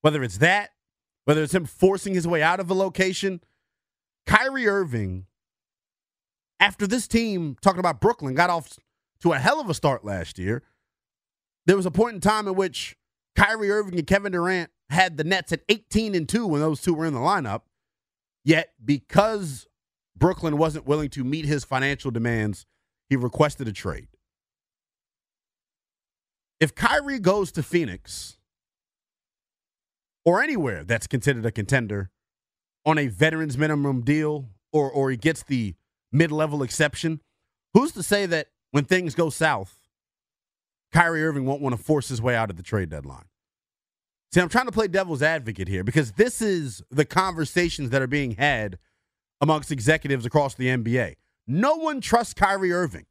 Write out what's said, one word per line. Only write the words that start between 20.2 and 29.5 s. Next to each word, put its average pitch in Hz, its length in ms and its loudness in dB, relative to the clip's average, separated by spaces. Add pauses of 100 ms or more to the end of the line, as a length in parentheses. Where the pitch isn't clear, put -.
wasn't 156 280 -2
willing 147 240 0
to 131 140 -6
meet 151 200 -4
his 143 200 -2
financial 135 460 -2
demands, 113 560 -2 (420)
he 139 80 2
requested 127 520 0
a 107 40 -8
trade. 80 360 -10 (2500)
If 156 140 0
Kyrie 277 460 0
goes 190 320 2
to 160 100 -6
Phoenix - 760 -6 (1900)